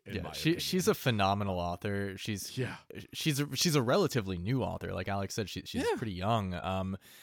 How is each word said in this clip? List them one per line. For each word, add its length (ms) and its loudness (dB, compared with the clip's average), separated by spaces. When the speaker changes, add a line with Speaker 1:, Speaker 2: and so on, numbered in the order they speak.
Speaker 1:
in 80 -6
Speaker 2:
Yeah, 80 -2
Speaker 1:
my 100 -8
Speaker 2:
she, 180 2
Speaker 1:
opinion. 100 0
Speaker 2:
she's 280 2
a 60 4
phenomenal 640 2
author. 580 -2
She's 400 -6
Speaker 1:
Yeah. 200 -4
Speaker 2:
she's 280 0
a, 140 0
she's 200 2
a 80 6
relatively 560 2
new 240 0
author. 320 -4
Like 140 -4
Alex 260 -2
said, 160 -4
she, 160 -6
she's 160 -2
Speaker 1:
Yeah. 140 2
Speaker 2:
pretty 180 -4
young. 400 0
Um, 420 -2